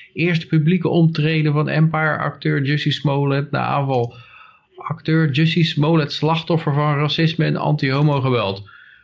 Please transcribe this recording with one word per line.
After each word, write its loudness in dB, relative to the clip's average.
Eerste -2
publieke 0
optreden 2
van 0
Empire-acteur 0
Jussie -2
Smollett -2
na -2
aanval. -2
Acteur 0
Jussie 2
Smollett, 0
slachtoffer -2
van 0
racisme 0
en 0
anti-homo 0
geweld. -2